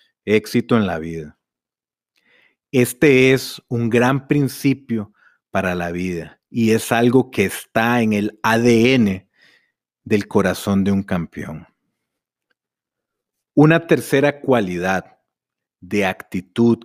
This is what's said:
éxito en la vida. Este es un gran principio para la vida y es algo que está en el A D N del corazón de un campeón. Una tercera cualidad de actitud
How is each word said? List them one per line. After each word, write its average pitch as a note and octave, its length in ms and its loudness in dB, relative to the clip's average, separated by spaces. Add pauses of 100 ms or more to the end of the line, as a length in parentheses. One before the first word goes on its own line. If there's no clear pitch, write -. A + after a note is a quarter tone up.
(260)
éxito G#2+ 500 0
en G#2+ 100 2
la E2+ 120 -4
vida. D#2+ 400 -12 (1300)
Este C3 600 4
es - 360 -4
un A#2 200 -2
gran B2 380 0
principio C3 840 -2 (400)
para F#2 240 -2
la F2 160 -6
vida F2 480 -8 (100)
y A2+ 220 0
es - 180 -2
algo A#2+ 400 2
que G2+ 140 -2
está A#2 580 -2
en A2 100 0
el G#2 300 -4
A A2+ 160 0
D A#2+ 360 4
N G2+ 340 0 (760)
del G#2 240 -2
corazón G2 560 0
de G2 80 0
un G2 140 0
campeón. E2 640 -8 (1900)
Una E3 320 4
tercera C#3+ 540 0
cualidad F#2 800 -2 (600)
de G2 240 -4
actitud A2 800 -2